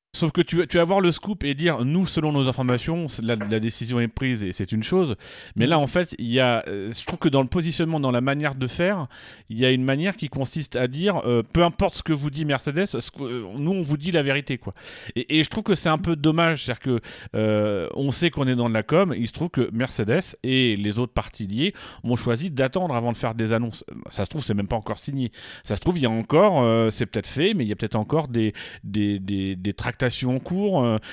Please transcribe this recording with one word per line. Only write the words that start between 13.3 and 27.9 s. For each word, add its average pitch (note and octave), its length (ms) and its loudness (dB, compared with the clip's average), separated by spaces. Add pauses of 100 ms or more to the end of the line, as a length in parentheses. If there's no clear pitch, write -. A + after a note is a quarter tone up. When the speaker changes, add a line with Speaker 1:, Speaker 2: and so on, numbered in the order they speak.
Speaker 1:
nous, D3+ 140 0
on G3 100 0
vous D3 140 -2
dit D3+ 160 -4
la E3 100 4
vérité, C#3 360 -2
quoi. - 160 -10 (420)
Et, C#3+ 240 2
et D#3 60 6
je - 40 -4
trouve G#3+ 140 -6
que G3+ 120 2
c'est - 120 -2
un D#3+ 100 4
peu F3 200 0
dommage, D#3+ 480 2
c'est-à-dire B2 160 -6
que, B2 180 0 (380)
euh, G#2+ 560 2
on C#3 180 0
sait E3+ 200 0
qu'on C#3 180 0
est B2+ 60 2
dans A#2+ 120 2
de A2+ 60 0
la A2 100 2
com, E3 340 2
il A2+ 120 -2
se - 40 -12
trouve - 160 -4
que A#2+ 220 0
Mercedes A#2+ 720 -2
et B2+ 320 2
les G#2 240 0
autres B2 140 -2
parties - 340 -6
liées B2+ 260 -2 (300)
ont A#2+ 140 0
choisi B2 340 -2
d'attendre C3+ 440 0
avant A#2 180 0
de - 40 -6
faire A#2 160 -2
des A2+ 200 0
annonces. A2+ 320 -2 (240)
Ça G2+ 160 -4
se - 40 -4
trouve, D3+ 140 -6
c'est G#2+ 120 0
même G2+ 120 0
pas A#2 80 -2
encore G#2+ 240 -6
signé. C3+ 320 -4 (320)
Ça G#2 140 -4
se - 20 -8
trouve, F3+ 180 0
il D3 60 0
y - 20 4
a A#2 60 2
encore, D3 500 4
euh, A2+ 280 4
c'est A2 160 -2
peut-être G2+ 220 -4
fait, F3+ 260 0
mais E3+ 100 0
il G#2+ 60 0
y - 20 -2
a G#2+ 60 -4
peut-être A2 180 -4